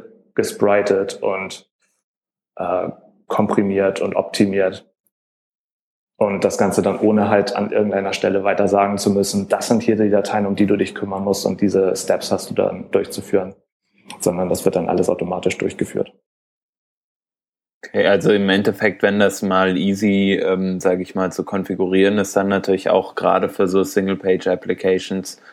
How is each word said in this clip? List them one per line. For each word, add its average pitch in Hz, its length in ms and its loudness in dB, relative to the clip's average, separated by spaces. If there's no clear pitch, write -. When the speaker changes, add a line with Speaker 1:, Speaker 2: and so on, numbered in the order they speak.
Speaker 1:
gespritet 101 840 0
und, 95 480 -6
äh, 90 320 -2
komprimiert 98 720 2
und 98 140 -2
optimiert. 98 720 0
Und 101 260 0
das 98 140 2
Ganze 98 240 2
dann 98 180 0
ohne 104 300 4
halt 104 260 2
an 101 160 -2
irgendeiner 98 400 0
Stelle 98 320 0
weiter 101 240 2
sagen 101 300 2
zu 104 120 0
müssen, 98 380 0
das - 220 -2
sind 113 120 2
hier 110 140 2
die 107 140 2
Dateien, 104 360 0
um 98 120 -2
die 107 80 4
du 101 100 4
dich 98 180 -2
kümmern 98 300 -6
musst 98 220 0
und 95 160 -2
diese 95 340 2
Steps - 380 -2
hast - 160 -6
du - 40 -8
dann 95 380 -2
durchzuführen. - 640 -2
Sondern 92 300 -2
das 87 160 -2
wird 95 100 2
dann 87 140 -2
alles 90 180 0
automatisch 90 500 -4
durchgeführt. - 540 -4
Speaker 2:
Okay, - 200 -2
also 98 280 2
im 101 160 2
Endeffekt, 101 520 0
wenn 101 180 2
das 98 220 2
mal 95 360 2
easy, 98 560 2
ähm, 92 480 -2
sag 92 180 0
ich - 160 -10
mal, 92 160 -2
zu - 140 -6
konfigurieren 95 720 0
ist, 98 180 -2
dann 98 140 2
natürlich 95 400 0
auch 92 260 2
gerade 92 320 2
für 95 220 0
so 95 160 2
Single-Page-Applications, 92 1600 -2